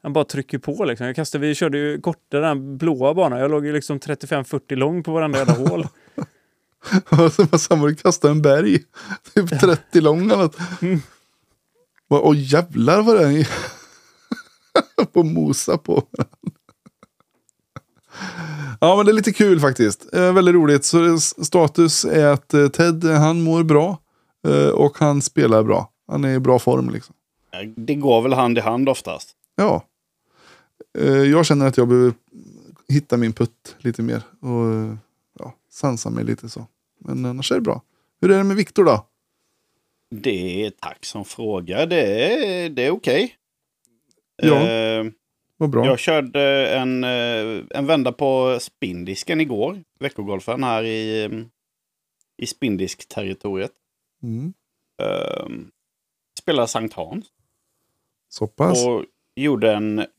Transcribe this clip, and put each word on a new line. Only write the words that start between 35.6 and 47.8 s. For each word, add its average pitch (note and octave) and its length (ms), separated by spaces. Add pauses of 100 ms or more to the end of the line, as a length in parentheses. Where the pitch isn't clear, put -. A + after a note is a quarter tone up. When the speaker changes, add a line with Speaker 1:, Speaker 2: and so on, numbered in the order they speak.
Speaker 2:
sansa A#2+ 400
mig A#2 140
lite A2+ 240
så. A2+ 180 (380)
Men B2+ 200
annars B2+ 280
är - 20
det F#4 60
bra. D3 220 (380)
Hur F#3 100
är G3 80
det G3 60
med G3 120
Viktor G3+ 280
då? A#2+ 220 (1040)
Speaker 3:
Det G2 560
är, G2+ 40
tack - 340
som G#2 200
fråga. G#2 600
Det C#3+ 480
är, F#3 360
det B2+ 160
är D3 40
okej. F3+ 440 (1080)
Speaker 2:
Ja, C#3 260
Speaker 3:
Eh, A2+ 360 (520)
Speaker 2:
vad D3+ 140
bra. A#2 160
Speaker 3:
jag C3 120
körde C#3 680
en, B2+ 360
eh, A#2 680
en C#3 160